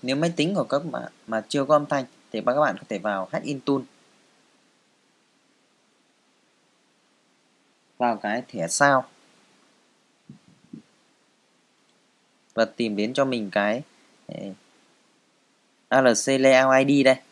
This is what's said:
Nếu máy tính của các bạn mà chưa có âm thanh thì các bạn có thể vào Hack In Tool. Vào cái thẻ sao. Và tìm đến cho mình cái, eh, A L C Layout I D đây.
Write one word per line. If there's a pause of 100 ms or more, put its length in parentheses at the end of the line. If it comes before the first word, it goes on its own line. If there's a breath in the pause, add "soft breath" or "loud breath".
Nếu
máy
tính
của
các (120)
bạn (160)
mà
chưa
có
âm
thanh (260)
thì
các
bạn
có
thể
vào
Hack
In
Tool. (4000)
Vào
cái
thẻ
sao. (3500)
Và
tìm
đến
cho
mình
cái, (460)
eh, (1400)
A
L
C
Layout
I
D
đây. (160)